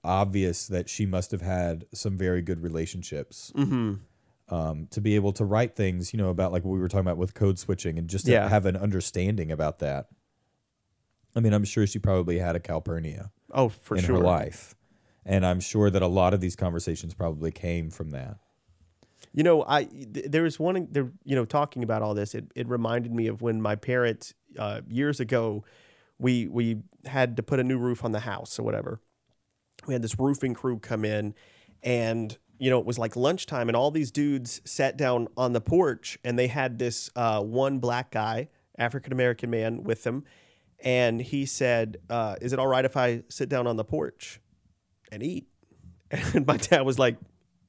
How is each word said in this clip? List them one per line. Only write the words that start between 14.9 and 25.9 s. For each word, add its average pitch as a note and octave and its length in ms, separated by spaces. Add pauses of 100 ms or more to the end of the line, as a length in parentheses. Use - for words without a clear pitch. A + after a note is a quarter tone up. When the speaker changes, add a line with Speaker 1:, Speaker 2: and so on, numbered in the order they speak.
Speaker 1:
And F#2+ 220
I'm F2+ 140
sure G#2 280
that F#2 140
a F2+ 60
lot F#2 260
of F#2+ 60
these F2+ 160
conversations E2+ 580
probably D#2+ 360
came E2+ 400
from D#2+ 200
that. C2+ 280 (960)
Speaker 2:
You D3 100
know, E3 240
I, C#3+ 180
th-, B2+ 440
there D#3 140
was D#3+ 160
one, F3+ 320
there, C3 200 (140)
you C#3 120
know, B2 100
talking C#3+ 360
about A2 200
all G#2+ 100
this, G#2 220
it, A2 200
it A#2+ 140
reminded A#2 460
me A2+ 140
of A2 120
when A2+ 220
my G#2+ 140
parents, A#2+ 580 (240)
uh, G#2 300
years C#3 320
ago, A2+ 440 (580)